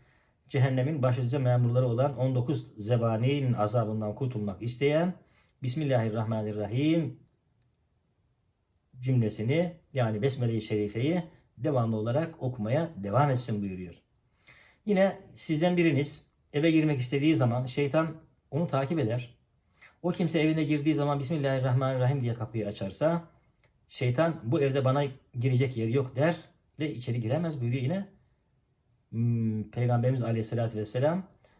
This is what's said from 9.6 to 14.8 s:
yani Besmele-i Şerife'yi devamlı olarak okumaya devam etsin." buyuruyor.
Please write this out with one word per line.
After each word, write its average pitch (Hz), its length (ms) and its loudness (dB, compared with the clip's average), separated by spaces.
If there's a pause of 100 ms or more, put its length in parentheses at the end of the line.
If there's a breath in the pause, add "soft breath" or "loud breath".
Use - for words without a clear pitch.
yani 110 280 0
Besmele-i 120 400 0
Şerife'yi 113 640 -2 (340 loud breath)
devamlı 117 380 0
olarak 131 480 -2
okumaya 127 520 -2
devam 107 340 2
etsin." 117 320 -2
buyuruyor. 92 320 -8 (920 soft breath)